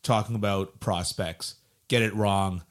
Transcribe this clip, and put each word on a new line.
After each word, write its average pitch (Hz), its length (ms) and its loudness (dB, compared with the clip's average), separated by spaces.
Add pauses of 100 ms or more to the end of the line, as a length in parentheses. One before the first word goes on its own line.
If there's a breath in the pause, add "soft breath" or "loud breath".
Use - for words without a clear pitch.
talking 113 340 0
about 98 440 -2
prospects 87 760 -4 (320)
get 120 140 4
it 107 140 2
wrong 98 560 2